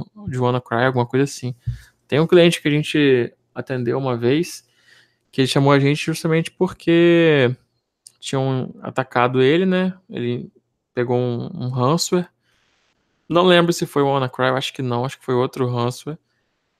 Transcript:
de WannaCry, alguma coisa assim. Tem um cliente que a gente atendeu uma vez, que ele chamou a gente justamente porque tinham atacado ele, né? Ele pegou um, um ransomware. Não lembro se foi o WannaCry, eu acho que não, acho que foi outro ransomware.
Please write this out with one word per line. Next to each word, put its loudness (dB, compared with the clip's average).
de -8
WannaCry, 0
alguma 0
coisa 0
assim. -8
Tem 0
um 2
cliente 4
que -2
a 2
gente 2
atendeu -4
uma -2
vez, -2
que -2
ele 0
chamou 2
a 4
gente 0
justamente -4
porque 2
tinham -4
atacado 0
ele, 2
né? 0
Ele -8
pegou -2
um, -4
um -8
ransomware. 0
Não 4
lembro 6
se -6
foi -2
o 2
WannaCry, 0
eu 0
acho -6
que -8
não, -2
acho -8
que -20
foi -2
outro -2
ransomware. -6